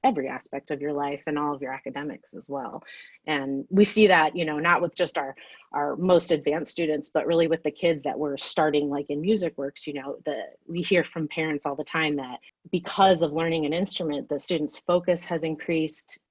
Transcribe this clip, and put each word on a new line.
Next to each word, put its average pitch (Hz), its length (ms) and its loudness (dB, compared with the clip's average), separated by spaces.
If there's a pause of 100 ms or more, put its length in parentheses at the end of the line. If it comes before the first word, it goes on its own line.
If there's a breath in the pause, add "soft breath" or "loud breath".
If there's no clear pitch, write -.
every 156 220 2
aspect 131 420 -10
of 139 120 -4
your 147 100 -2
life 143 360 -4
and 151 120 -2
all 147 160 -2
of 135 60 -10
your 131 100 -6
academics 135 640 -10
as - 160 -18
well. 135 340 -8 (420 loud breath)
And 139 440 -2
we 196 160 8
see 214 220 4
that, 165 280 6
you 175 80 -2
know, 151 160 -2
not 160 220 4
with 170 140 -2
just 170 220 -2
our, 135 160 -4 (380 loud breath)
our 143 240 -2
most 175 380 4
advanced 151 400 -2
students, 151 360 -2
but - 160 0
really 165 220 4
with 160 160 0
the 151 80 0
kids 160 320 0
that 135 160 -4
we're 143 160 -2
starting, 147 540 2
like, 143 200 -4
in 143 120 -2
music 185 360 0
works, 139 300 -8
you 147 60 -8
know, 139 320 -8
the, 139 160 -4 (260)
we 170 140 -6
hear 170 240 2
from 156 240 -6
parents 156 360 -4
all 143 100 -4
the 151 100 -8
time 156 320 -2
that 127 220 -8 (300 loud breath)
because 185 520 4
of 156 100 2
learning 165 340 0
an 143 60 0
instrument, 160 560 -4
the 147 100 -4
students' 151 400 -4
focus 175 460 0
has 165 220 -4
increased 160 720 -4 (120)